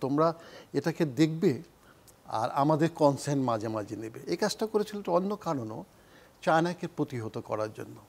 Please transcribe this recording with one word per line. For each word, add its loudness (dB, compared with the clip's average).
তোমরা 2
এটাকে 0
দেখবে 2
আর -2
আমাদের 4
কনসেন্ট 4
মাঝে 0
মাঝে -4
নেবে। -10
এই -2
কাজটা -2
করেছিল -2
একটা -4
অন্য 2
কারণও, -6
চায়নাকে 2
প্রতিহত -4
করার -4
জন্য। -14